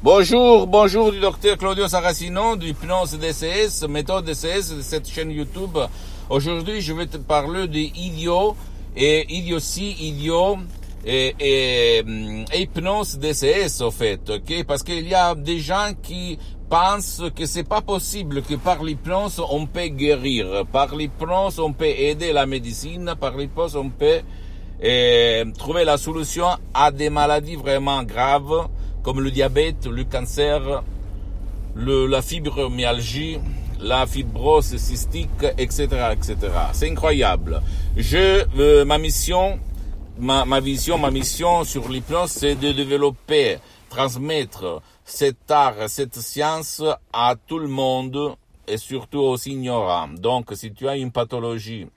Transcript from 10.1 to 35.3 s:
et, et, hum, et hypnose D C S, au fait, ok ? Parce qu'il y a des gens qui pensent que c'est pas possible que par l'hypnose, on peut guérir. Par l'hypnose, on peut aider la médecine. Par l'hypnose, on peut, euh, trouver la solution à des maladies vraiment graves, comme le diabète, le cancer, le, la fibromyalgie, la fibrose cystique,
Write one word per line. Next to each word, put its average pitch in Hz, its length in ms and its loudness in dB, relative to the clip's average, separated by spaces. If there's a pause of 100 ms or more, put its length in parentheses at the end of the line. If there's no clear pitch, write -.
et, 131 340 0
et, 127 600 4
hum, 110 500 -6
et 175 100 -2
hypnose 190 580 -2
D 147 160 -2
C 139 140 -2
S, 175 320 0
au 117 100 0
fait, 104 360 -2
ok ? 123 380 -6
Parce 139 160 -2
qu'il 170 260 -6
y 185 60 -2
a 175 220 4
des 156 240 -4
gens 190 320 -2 (100)
qui 180 380 -10 (280)
pensent 185 540 2 (140)
que 160 100 -4
c'est 170 180 -4
pas 214 180 -2
possible 180 600 -4
que 151 140 -4
par 160 280 0
l'hypnose, 175 560 -2 (120)
on 151 160 -2
peut 170 220 -4
guérir. 127 840 0
Par 135 240 2
l'hypnose, 165 640 -2
on 156 140 -2
peut 160 120 -2
aider 151 480 0
la 139 140 4
médecine. 135 720 -6
Par 135 180 -4
l'hypnose, 147 380 -4
on 135 160 -4
peut, 156 300 4 (640)
euh, 120 640 4 (140)
trouver 165 260 0
la 147 140 4
solution 160 480 -2 (260)
à 143 160 6
des 147 220 -2
maladies 147 440 2
vraiment 139 460 0
graves, 139 680 0 (360)
comme 131 160 -2
le 135 120 0
diabète, 135 560 2
le 120 160 -4
cancer, 139 800 -2 (920)
le, 131 320 2
la 131 160 2
fibromyalgie, 131 1160 -2 (400)
la 127 260 2
fibrose 131 720 2
cystique, - 520 -2 (280)